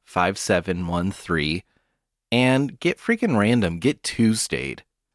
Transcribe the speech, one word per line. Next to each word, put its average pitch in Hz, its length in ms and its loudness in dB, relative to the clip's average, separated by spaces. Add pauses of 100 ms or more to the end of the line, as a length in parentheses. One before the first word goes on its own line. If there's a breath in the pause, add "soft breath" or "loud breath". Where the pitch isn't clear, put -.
five 90 320 -2
seven 90 480 -2
one 87 260 -2
three 80 520 -2 (680)
and 127 480 2
get 175 200 -2
freaking 220 380 0
random. 101 420 2
Get 135 240 -2
Tuesdayed, 69 800 -2 (320)